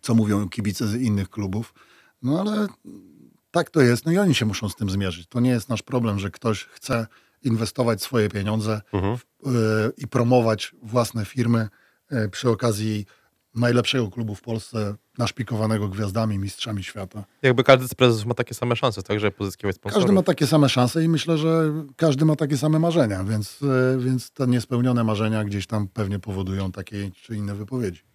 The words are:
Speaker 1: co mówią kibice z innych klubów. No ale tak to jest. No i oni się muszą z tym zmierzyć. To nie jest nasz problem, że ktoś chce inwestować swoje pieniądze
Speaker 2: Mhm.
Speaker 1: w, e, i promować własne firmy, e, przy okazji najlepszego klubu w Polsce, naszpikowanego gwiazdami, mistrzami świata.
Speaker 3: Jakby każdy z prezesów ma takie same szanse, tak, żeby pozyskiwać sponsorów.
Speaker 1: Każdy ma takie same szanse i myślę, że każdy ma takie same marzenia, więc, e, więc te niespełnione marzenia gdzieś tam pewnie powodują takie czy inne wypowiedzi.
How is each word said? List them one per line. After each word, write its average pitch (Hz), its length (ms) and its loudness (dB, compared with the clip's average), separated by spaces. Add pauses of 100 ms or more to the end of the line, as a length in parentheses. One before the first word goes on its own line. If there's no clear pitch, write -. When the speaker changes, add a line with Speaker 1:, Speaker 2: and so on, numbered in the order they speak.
Speaker 1:
co 117 140 0
mówią 104 340 2
kibice 107 380 -4
z 104 80 -2
innych 107 340 -2
klubów. 104 440 -6 (480)
No 143 200 -2
ale 208 260 -2 (840)
tak 170 180 0
to 156 120 4
jest. 120 240 4
No 165 60 2
i 175 60 4
oni 190 180 4
się 117 100 0
muszą 104 240 -2
z - 60 -10
tym 101 140 -2
zmierzyć. 92 380 -2
To 123 120 -6
nie 123 100 4
jest 120 200 0
nasz 113 120 -2
problem, 117 380 -2
że 95 120 -4
ktoś 110 340 -4
chce 117 420 -6 (360)
inwestować 113 580 0
swoje 107 280 2
pieniądze 107 520 -2 (120)
Speaker 2:
Mhm. 101 240 0
Speaker 1:
w, 123 60 -14 (240)
e, 131 40 -2 (460)
i 131 100 -10
promować 117 760 2
własne 113 420 -2
firmy, 117 440 0 (420)
e, 110 180 -2
przy 123 200 -2
okazji 107 560 -2 (500)
najlepszego 120 560 2
klubu 110 240 -6
w - 60 -20
Polsce, 110 540 -6 (220)
naszpikowanego 110 720 -2
gwiazdami, 104 500 -2
mistrzami 98 440 -6
świata. 98 400 -12 (180)
Speaker 3:
Jakby 127 220 4
każdy 131 240 8
z - 60 -8
prezesów 113 320 4
ma 120 80 -2
takie 123 200 -4
same 120 220 -2
szanse, 110 280 -2
tak, 107 160 -2
żeby 104 120 0
pozyskiwać 98 440 -6
sponsorów. 175 280 -2
Speaker 1:
Każdy 190 120 4
ma 190 80 4
takie 165 240 0
same 147 220 6
szanse 127 340 2
i 165 60 2
myślę, 160 280 0
że 160 360 2 (240)
każdy 151 280 4
ma 156 100 4
takie 147 220 -2
same 156 220 2
marzenia, 143 440 2
więc, 107 400 -4
e, 131 340 2
więc 127 340 -2
te 131 160 -2
niespełnione 123 560 0
marzenia 110 400 0
gdzieś 101 240 -4
tam 104 200 -2
pewnie 98 320 -4
powodują 95 520 -4
takie 98 400 -10
czy - 240 -14
inne 101 200 -6
wypowiedzi. 104 460 -6 (140)